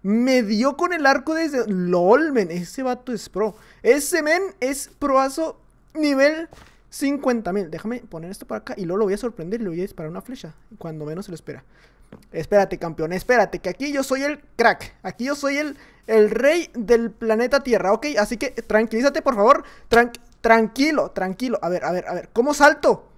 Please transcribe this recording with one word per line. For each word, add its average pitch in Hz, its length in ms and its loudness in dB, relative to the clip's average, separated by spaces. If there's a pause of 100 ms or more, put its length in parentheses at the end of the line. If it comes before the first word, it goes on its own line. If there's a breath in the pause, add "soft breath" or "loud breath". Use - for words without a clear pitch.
Me 247 400 2
dio 226 340 0
con 349 160 0
el 320 140 -2
arco 269 280 2
desde... 294 340 -2
lol, 185 640 2
men. 208 180 0
Ese 175 320 -8
vato 254 300 -6
es - 160 -8
pro. 202 260 -4 (300 soft breath)
Ese 285 380 2
men 320 200 2 (160)
es 277 400 -6
proazo 277 600 -2 (340)
nivel 302 540 0 (420 soft breath)
cincuenta 262 600 -2
mil. 190 180 -4
Déjame 214 300 -10
poner 170 300 -16
esto - 160 -16
para 220 140 -10
acá 240 160 -14
y 202 80 -8
luego 175 140 -4
lo 220 60 0
voy 196 100 0
a 202 40 -6
sorprender 214 420 -8
y 233 40 -6
le 190 60 -6
voy 165 100 -8
a - 20 -4
disparar 170 280 -10
una 185 120 -12
flecha, 247 320 -16 (240)
cuando 160 260 -12
menos 160 220 -10
se - 40 -18
lo 175 40 -12
espera. 143 300 -16 (680 soft breath)
Espérate, 190 460 0
campeón, 160 340 -6
espérate, 185 460 0
que - 100 -8
aquí 269 240 -6
yo 277 100 -2
soy 269 200 -2
el 294 180 -4 (160)
crack. 226 460 0
Aquí 196 240 -8
yo 285 80 -4
soy 277 240 -2
el, 294 180 -6 (300 soft breath)
el 214 240 6
rey 277 420 2
del 233 380 2
planeta 233 500 0
Tierra, 202 320 2
¿ok? 220 140 0 (120)
Así 208 200 -2
que 285 120 -4
tranquilízate, 233 680 0
por 262 140 0
favor. 240 280 6 (280 loud breath)
Tran-, 240 280 4 (220)
tranquilo, 226 720 4
tranquilo. 190 500 -4
A 165 80 -4
ver, 175 160 -2
a 160 80 -2
ver, 180 160 -4
a 156 60 -6
ver. - 180 -10
¿Cómo 277 220 2
salto? 302 520 4 (120)